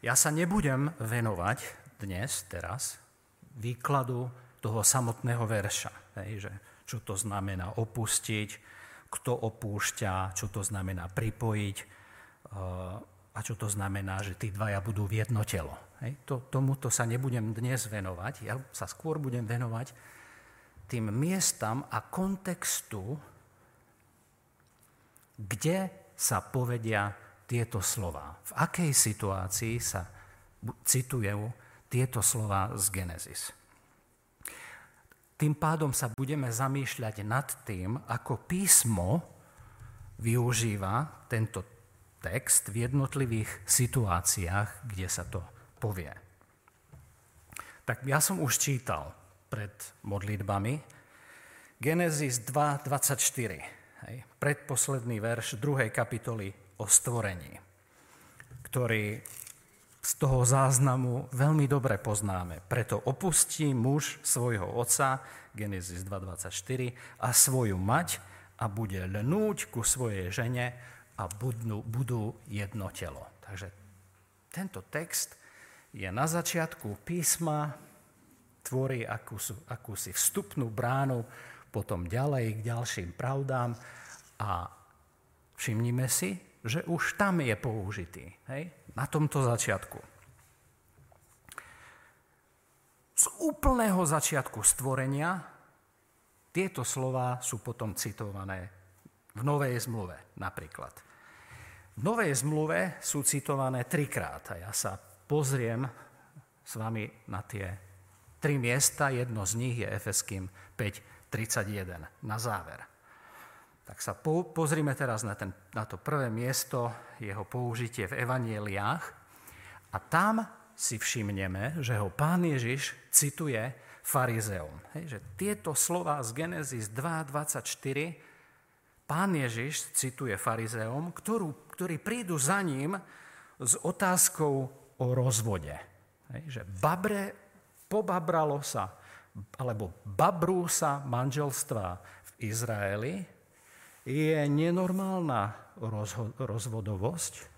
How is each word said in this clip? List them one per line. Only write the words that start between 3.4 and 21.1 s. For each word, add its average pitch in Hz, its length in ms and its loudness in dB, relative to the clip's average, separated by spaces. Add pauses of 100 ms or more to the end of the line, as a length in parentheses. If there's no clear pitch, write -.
výkladu 123 720 0 (320)
toho 110 240 -2
samotného 120 640 2
verša, - 760 -2
hej, 101 240 -8
že 98 40 -10 (320)
čo - 160 -8
to 104 160 -4
znamená 98 640 -2
opustiť, 110 720 0 (580)
kto - 240 -4
opúšťa, 101 1040 -2
čo - 160 -4
to - 140 -6
znamená 92 420 -2
pripojiť, 107 720 0
eh, - 1300 -10 (220)
a 110 80 -8
čo 110 160 -6
to 113 80 -4
znamená, 98 560 -2
že 98 160 -6
tí 107 160 -4
dvaja 101 300 0
budú 104 260 0
v 110 140 2
jedno 110 240 2
telo. 78 260 -2 (300)
Hej, 127 240 -8
to, 127 240 -4
tomuto 135 400 2
sa 120 160 2
nebudem 117 480 0
dnes 120 320 -2
venovať, 98 460 -4 (100)
ja 107 160 -4 (160)
sa - 140 -6
skôr 156 260 -4
budem 123 320 -2
venovať 117 480 -2 (960)
tým 113 240 0